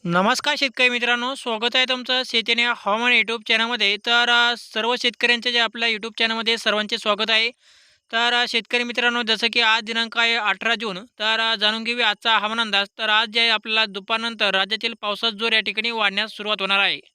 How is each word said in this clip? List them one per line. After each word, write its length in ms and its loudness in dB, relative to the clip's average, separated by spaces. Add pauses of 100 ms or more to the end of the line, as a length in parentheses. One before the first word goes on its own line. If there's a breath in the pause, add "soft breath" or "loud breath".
नमस्कार 540 2
शेतकरी 300 2
मित्रांनो, 460 0
स्वागत 420 -4
आहे 80 4
तुमचं 420 -2
शेती 260 -2
आणि 120 2 (120)
हवामान 360 0
YouTube 360 2
चॅनलमध्ये. 480 2
तर, 320 2
अ, 280 4
सर्व 440 -4
शेतकऱ्यांचे 520 0
जे 60 2
आपल्या 300 0
YouTube 300 -6
चॅनलमध्ये 380 0
सर्वांचे 420 -2
स्वागत 320 0
आहे. 200 2 (600 soft breath)
तर, 200 2
अ, 160 2
शेतकरी 340 -2
मित्रांनो, 440 0
जसं 260 0
की 80 0
आज 220 4
दिनांक 360 -4
आहे 160 2
अठरा 460 0
जून, 240 -6
तर, 360 -2
अ, 160 0
जाणून 280 0
घेऊया 240 0
आजचा 300 2
हवामान 220 0
अंदाज. 280 0 (100)
तर 100 -4
आज 200 2
जे 120 -2
आहे 80 4
आपल्याला 380 0
दुपारनंतर 680 -2
राज्यातील 460 -2
पावसाचा 360 -4
जोर 160 -2
या 80 4
ठिकाणी 300 -4
वाढण्यास 420 -2
सुरुवात 300 -4
होणार 160 0
आहे. 220 0 (140)